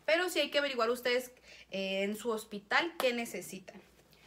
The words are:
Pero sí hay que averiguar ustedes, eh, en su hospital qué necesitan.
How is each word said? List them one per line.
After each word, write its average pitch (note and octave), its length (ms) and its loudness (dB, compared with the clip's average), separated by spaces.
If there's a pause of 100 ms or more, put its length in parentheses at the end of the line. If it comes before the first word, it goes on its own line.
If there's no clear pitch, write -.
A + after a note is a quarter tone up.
Pero E4+ 240 4
sí E4 100 0
hay D4 120 0
que C#4+ 80 2
averiguar B3 300 2
ustedes, B3 420 0 (400)
eh, F#3+ 320 0
en G#3 120 0
su A#3 140 -4
hospital A#3 680 -2
qué B3 140 2
necesitan. G3 680 -8 (460)